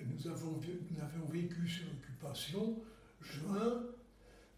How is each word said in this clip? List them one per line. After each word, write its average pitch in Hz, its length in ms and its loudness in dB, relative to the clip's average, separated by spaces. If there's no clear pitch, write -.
nous - 220 0
avons 160 320 -2
vé-, 180 220 -2
nous 156 100 0
avions 156 260 -2
vécu 170 420 2
sur 170 180 -2
l'occupation 160 960 0
juin, 202 640 4